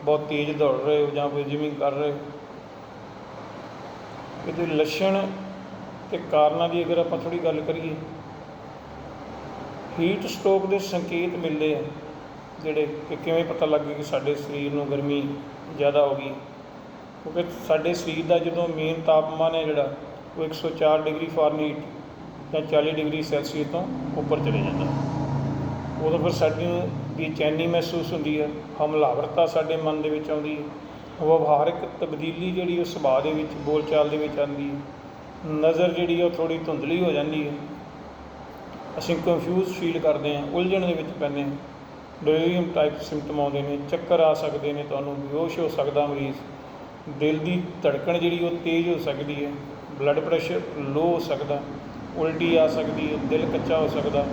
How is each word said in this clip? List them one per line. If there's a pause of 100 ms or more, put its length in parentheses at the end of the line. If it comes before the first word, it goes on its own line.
ਬਹੁਤ
ਤੇਜ਼
ਦੌੜ
ਰਹੇ
ਹੋ
ਜਾਂ
ਕੋਈ
ਜਿਮਿੰਗ
ਕਰ
ਰਹੇ
ਹੋ, (2250)
ਇਹਦੇ
ਲੱਛਣ (840)
ਤੇ (120)
ਕਾਰਨਾਂ
ਦੀ
ਅਗਰ
ਆਪਾਂ
ਥੋੜ੍ਹੀ
ਗੱਲ
ਕਰੀਏ, (2000)
ਹੀਟ
ਸਟ੍ਰੋਕ
ਦੇ
ਸੰਕੇਤ
ਮਿਲਦੇ
ਆ (800)
ਜਿਹੜੇ, (240)
ਕਿ
ਕਿਵੇਂ
ਪਤਾ
ਲੱਗੇ
ਕਿ
ਸਾਡੇ
ਸਰੀਰ
ਨੂੰ
ਗਰਮੀ (560)
ਜ਼ਿਆਦਾ
ਹੋ
ਗਈ, (960)
ਕਿਉਂਕਿ (240)
ਸਾਡੇ
ਸਰੀਰ
ਦਾ
ਜਦੋਂ
ਮੇਨ
ਤਾਪਮਾਨ
ਹੈ
ਜਿਹੜਾ, (440)
ਉਹ
ਇੱਕ
ਸੌ
ਚਾਰ
ਡਿਗਰੀ
ਫਾਰਨਹੀਟ (760)
ਜਾਂ
ਚਾਲੀ
ਡਿਗਰੀ
ਸੈਲਸੀਅਸ
ਤੋਂ (340)
ਉੱਪਰ
ਚਲੇ
ਜਾਂਦਾ, (1160)
ਉਦੋਂ
ਫਿਰ
ਸਾਨੂੰ (280)
ਬੇਚੈਨੀ
ਮਹਿਸੂਸ
ਹੁੰਦੀ
ਹੈ, (320)
ਹਮਲਾਵਰਤਾ
ਸਾਡੇ
ਮਨ
ਦੇ
ਵਿੱਚ
ਆਉਂਦੀ
ਹੈ, (580)
ਵਿਵਹਾਰਕ (140)
ਤਬਦੀਲੀ
ਜਿਹੜੀ
ਉਹ
ਸੁਭਾਅ
ਦੇ
ਵਿੱਚ, (120)
ਬੋਲਚਾਲ
ਦੇ
ਵਿੱਚ
ਆਉਂਦੀ
ਹੈ, (760)
ਨਜ਼ਰ
ਜਿਹੜੀ
ਉਹ
ਥੋੜ੍ਹੀ
ਧੁੰਦਲੀ
ਹੋ
ਜਾਂਦੀ
ਹੈ, (1400)
ਅਸੀਂ
ਕਨਫਿਊਜ਼
ਫੀਲ
ਕਰਦੇ
ਹਾਂ, (100)
ਉਲਝਣ
ਦੇ
ਵਿੱਚ (100)
ਪੈਂਦੇ
ਹਾਂ। (520)
ਡਿਲੀਰੀਅਮ (100)
ਟਾਈਪ
ਸਿੰਪਟਮ
ਆਉਂਦੇ
ਨੇ, (140)
ਚੱਕਰ
ਆ
ਸਕਦੇ
ਨੇ,
ਤੁਹਾਨੂੰ
ਬੇਹੋਸ਼
ਹੋ
ਸਕਦਾ
ਮਰੀਜ਼, (840)
ਦਿਲ
ਦੀ (220)
ਧੜਕਣ
ਜਿਹੜੀ
ਉਹ
ਤੇਜ਼
ਹੋ
ਸਕਦੀ
ਹੈ, (480)
ਬਲੱਡ
ਪ੍ਰੈਸ਼ਰ (160)
ਲੋ
ਹੋ
ਸਕਦਾ, (560)
ਉਲਟੀ
ਆ
ਸਕਦੀ
ਹੈ,
ਦਿਲ
ਕੱਚਾ
ਹੋ
ਸਕਦਾ